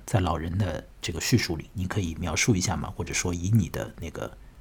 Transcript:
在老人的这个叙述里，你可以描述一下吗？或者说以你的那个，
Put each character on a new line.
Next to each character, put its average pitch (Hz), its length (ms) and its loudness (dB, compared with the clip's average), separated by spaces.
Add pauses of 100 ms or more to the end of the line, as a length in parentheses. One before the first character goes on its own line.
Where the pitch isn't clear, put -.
在 - 160 2
老 82 160 2
人 82 220 -2
的 - 260 0 (160)
这 - 100 -4
个 82 80 -4
叙 113 200 4
述 85 180 0
里， 71 160 -10
你 92 140 -2
可 104 140 0
以 82 160 -2
描 80 200 -2
述 113 180 4
一 87 60 2
下 82 160 0
吗？ - 180 -4
或 - 80 -6
者 - 120 -6
说 - 180 0
以 87 180 0
你 107 200 6
的 - 280 -6
那 80 120 -8
个， - 200 -8 (300)